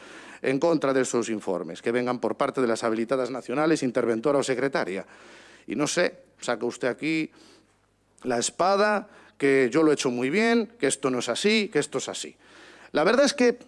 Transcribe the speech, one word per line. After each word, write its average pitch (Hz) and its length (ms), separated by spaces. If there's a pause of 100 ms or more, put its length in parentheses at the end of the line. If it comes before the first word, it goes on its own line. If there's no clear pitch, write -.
(440)
en 131 160
contra 147 340
de 131 80
esos 120 280
informes, 90 520
que 117 100
vengan 123 280
por 110 160
parte 139 260
de 123 60
las 113 160
habilitadas 117 480
nacionales, 139 500
interventora 120 580
o 123 40
secretaria. 123 640 (580)
Y - 100
no 143 120
sé, - 320 (200)
saca 117 280
usted 123 200
aquí 156 440 (920)
la 123 140
espada, 196 720 (300)
que 135 320
yo 147 100
lo 156 80
he 143 60
hecho 127 160
muy 120 180
bien, 226 500
que - 60
esto 143 240
no 127 100
es 113 100
así, 202 400
que 147 100
esto - 180
es - 120
así. - 260 (560)
La 147 120
verdad 240 220
es - 80
que 240 240 (100)